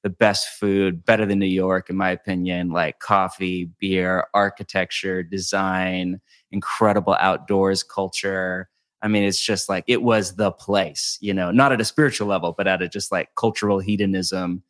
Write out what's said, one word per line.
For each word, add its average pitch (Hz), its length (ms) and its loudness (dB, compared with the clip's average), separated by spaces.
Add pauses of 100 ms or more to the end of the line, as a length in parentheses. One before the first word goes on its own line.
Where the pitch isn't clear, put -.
The 101 80 -2
best 113 400 2 (100)
food, 98 460 2
better 107 220 4
than 101 100 0
New 98 80 2
York, 92 460 0
in 95 40 -4
my 95 140 0
opinion, 90 640 -2
like 80 280 -2
coffee, 92 720 0 (100)
beer, 92 540 0
architecture, 98 880 -2
design, 92 1000 -2 (320)
incredible 101 680 2
outdoors 95 640 2
culture. 92 880 -6 (340)
I 107 40 -2
mean, 104 160 2
it's 98 160 0
just - 300 -2
like, 95 160 -2
it 123 160 2
was 107 360 0
the 101 140 0
place, - 680 -4
you 101 140 -2
know, 90 160 -2
not 135 200 6
at 117 100 0
a 110 40 0
spiritual 123 420 0
level, 87 300 -2
but 95 100 0
at 92 140 2
a 87 80 -4
just, - 220 -6
like, 87 240 -2
cultural 104 440 0
hedonism. 95 920 -2